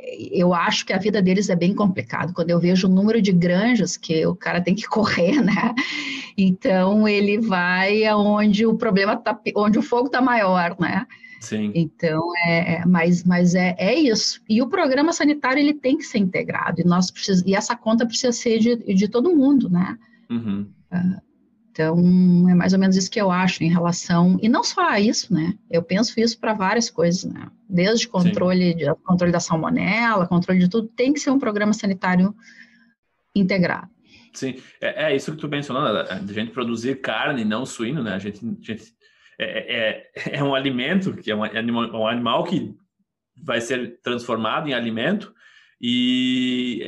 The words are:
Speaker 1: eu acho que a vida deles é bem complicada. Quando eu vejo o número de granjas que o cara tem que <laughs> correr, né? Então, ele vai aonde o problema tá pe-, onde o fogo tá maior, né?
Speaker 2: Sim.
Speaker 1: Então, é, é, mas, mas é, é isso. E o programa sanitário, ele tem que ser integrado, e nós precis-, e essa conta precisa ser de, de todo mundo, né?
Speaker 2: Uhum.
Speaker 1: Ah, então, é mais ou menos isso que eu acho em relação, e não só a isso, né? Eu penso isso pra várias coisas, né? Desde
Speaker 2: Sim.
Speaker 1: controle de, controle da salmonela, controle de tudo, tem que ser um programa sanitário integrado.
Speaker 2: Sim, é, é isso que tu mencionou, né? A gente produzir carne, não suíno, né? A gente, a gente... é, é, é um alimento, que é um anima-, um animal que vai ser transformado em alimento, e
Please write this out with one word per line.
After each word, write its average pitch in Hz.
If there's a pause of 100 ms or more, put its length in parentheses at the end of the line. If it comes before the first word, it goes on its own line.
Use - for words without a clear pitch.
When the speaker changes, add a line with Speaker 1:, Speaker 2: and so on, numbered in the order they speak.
(320)
Speaker 1:
eu 180
acho 190
que 220
a 190
vida 208
deles 185
é 185
bem 175
complicada. -
Quando 170
eu 170
vejo 185
o 185
número 214
de 190
granjas 180
que 160
o 175
cara 170
tem 180
que 214
<laughs> -
correr, 214
né? 226 (640)
Então, 190
ele 202
vai 190
aonde 208
o 226
problema 214
tá 214
pe-, -
onde 208
o -
fogo 247
tá 247
maior, 190
né? 190 (340)
Speaker 2:
Sim. -
Speaker 1:
Então, 160 (240)
é, 170
é, -
mas, 175
mas 180
é, 180
é 190
isso. 254
E 220
o 269
programa 294
sanitário, 294
ele 294
tem 285
que 311
ser -
integrado, -
e -
nós 180
precis-, 185
e 196
essa 220
conta 233
precisa 240
ser 226
de, 233 (180)
de 196
todo 247
mundo, 269
né? 185 (320)
Speaker 2:
Uhum. 104 (240)
Speaker 1:
Ah, 180 (500)
então, 160 (540)
é 180
mais 180
ou 190
menos 190
isso -
que 220
eu 196
acho 180
em 165
relação, 175
e 220
não 285
só 349
a 226
isso, 226
né? 165 (160)
Eu 170
penso 202
isso 226
pra 226
várias 214
coisas, 175
né? - (220)
Desde 202
Speaker 2:
Sim. -
Speaker 1:
controle 180
de, 156 (100)
controle 180
da 165
salmonela, 175
controle 180
de 180
tudo, 226
tem 254
que 294
ser 294
um 262
programa 208
sanitário 190 (1040)
integrado. 190 (460)
Speaker 2:
Sim, 131 (260)
é, 120
é 139
isso 135
que 156
tu 156
mencionou, 143
né? 107
A 92 (180)
gente 110
produzir 120
carne, 120
não 110
suíno, 131
né? 104
A 95
gente, 101
a 110
gente... 107 (560)
é, 110 (220)
é, 135
é 143
um 139
alimento, 135
que -
é 107
um 107
anima-, 117
um 110
animal 120
que 147 (720)
vai 120
ser 120
transformado 120
em 135
alimento, 117 (480)
e 123